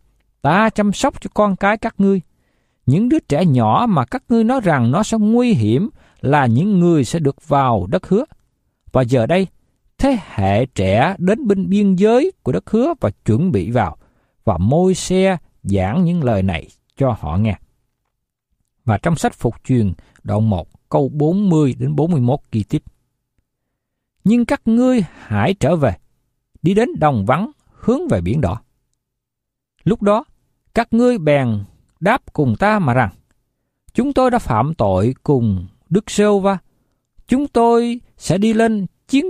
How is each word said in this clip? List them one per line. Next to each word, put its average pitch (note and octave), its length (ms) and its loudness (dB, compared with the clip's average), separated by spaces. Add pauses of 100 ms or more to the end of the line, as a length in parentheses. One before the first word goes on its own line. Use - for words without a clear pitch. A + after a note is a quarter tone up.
(420)
"Ta G3 280 2
chăm G#3 240 -2
sóc - 280 -4
cho - 120 -12
con G#3 220 0
cái G3+ 220 -2
các A3+ 200 -8
ngươi. G3 240 2 (640)
Những F#3+ 240 2
đứa D#4 100 2
trẻ D#3+ 260 -2
nhỏ B2+ 440 2
mà D3 160 0
các - 240 -10
ngươi A3+ 140 2
nói B3+ 200 0
rằng C3 280 2
nó F3+ 120 0
sẽ A3+ 140 -4
nguy A3+ 360 2
hiểm B2 360 0 (320)
là C#3 240 2
những E3+ 340 2
người E3+ 260 2
sẽ E3+ 140 -6
được C#3 280 -4
vào B2 400 0
đất F3+ 200 -4
hứa." A3+ 180 0 (680)
Và C3 100 2
giờ A#2+ 240 2
đây, F3+ 220 0 (500)
thế C4+ 200 2 (160)
hệ G2+ 320 0
trẻ B2+ 520 0
đến A3 300 -2
bên F#3+ 220 -2
biên G3 260 2
giới A#3 360 2 (120)
của - 80 -4
đất F3+ 180 -6
hứa C4 320 0
và G#2 80 -2 (160)
chuẩn C#3+ 260 0
bị G2 200 -2
vào, G#2+ 260 -2 (460)
và F2+ 140 -2
Môi-se F#3 800 0 (260)
giảng G2 400 -2
những E3+ 200 -2
lời G#2+ 200 0
này F2+ 240 -4 (300)
cho B2+ 220 0
họ D#2 180 -6
nghe. G#2 200 -2 (1300)
Và G#2+ 120 0
trong E3+ 180 -2
sách - 180 -4
Phục - 300 -6
Truyền, A2 300 0 (300)
đoạn G#2+ 260 0
một, - 400 -6
câu D3 240 0
bốn F3+ 360 0
mươi D3 300 2
đến C#3 160 -4
bốn D#3 160 -2
mươi D3 100 0
mốt B2 180 0 (120)
ghi A2 120 -2
tiếp: - 200 -6 (1400)
Nhưng A#3 220 2
các - 200 -2
ngươi A#3+ 360 2 (180)
hãy A2+ 340 -2
trở D#3+ 220 0
về, C3 200 0 (720)
đi F3+ 80 2
đến A3+ 160 2 (100)
đồng C#3 260 0
vắng E3+ 260 -2 (220)
hướng D4 340 -2
về G2 140 0
biển A2 200 -2
đỏ. - 200 -4 (1200)
Lúc - 180 0
đó, G#3 240 0 (480)
các A3+ 200 -2
ngươi A#3+ 240 2
bèn C3+ 460 0 (360)
đáp G#3+ 340 -2
cùng B2+ 220 0
ta G#3+ 240 0
mà C3+ 140 0
rằng, A#2+ 160 2 (840)
"Chúng C4+ 200 0
tôi B3+ 180 2
đã A#3+ 80 0
phạm C3 340 -2
tội G#2 500 0
cùng G#2+ 440 0 (220)
Đức G3 220 -2
Giê-hô-va. G3 460 0 (720)
Chúng C#4+ 200 0
tôi A#3 540 0 (160)
sẽ - 200 -4
đi A3 160 2
lên A3 340 0 (200)
chiến C#4+ 220 0